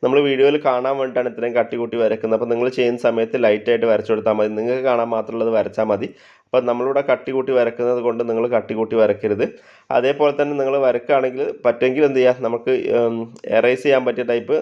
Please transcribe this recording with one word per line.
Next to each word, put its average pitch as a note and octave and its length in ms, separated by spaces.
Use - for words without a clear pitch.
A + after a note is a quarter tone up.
നമ്മൾ B2+ 140
വീഡിയോയിൽ C#3 360
കാണാൻ C3 360
വേണ്ടിയിട്ടാണ് B2 340
ഇത്രയും A#2 260
കട്ടി A2+ 220
കൂട്ടി A#2 200
വരയ്ക്കുന്നത്. A2 360
അപ്പോൾ A#2 160
നിങ്ങൾ A#2+ 140
ചെയ്യുന്ന A#2+ 280
സമയത്ത് A2+ 380
ലൈറ്റായിട്ട് A2 480
വരച്ചു G#2+ 220
കൊടുത്താൽ G#2+ 260
മതി. G#2+ 180
നിങ്ങൾക്ക് B2+ 320
കാണാൻ A#2 260
മാത്രമുള്ളത് A2+ 420
വരച്ചാൽ G#2+ 340
മതി. G2+ 160
അപ്പോൾ B2+ 200
നമ്മളിവിടെ B2+ 320
കട്ടി B2+ 240
കൂട്ടി C3 240
വരയ്ക്കുന്നത് A#2+ 460
കൊണ്ട് A#2 220
നിങ്ങൾ A2+ 160
കട്ടി G#2+ 220
കൂട്ടി A2+ 220
വരയ്ക്കരുത്. G#2 460
അതേപോലെ C#3+ 420
തന്നെ D3 220
നിങ്ങൾ C3+ 140
വരയ്ക്കുകയാണെങ്കിൽ C3 560
പറ്റുമെങ്കിൽ B2+ 440
എന്ത് C3 120
ചെയ്യുക, B2+ 260
നമുക്ക്, A#2 280
ഉം, A#2 200
എറേസ് B2 280
ചെയ്യാൻ C3+ 200
പറ്റിയ B2 240
ടൈപ്പ് A#2+ 320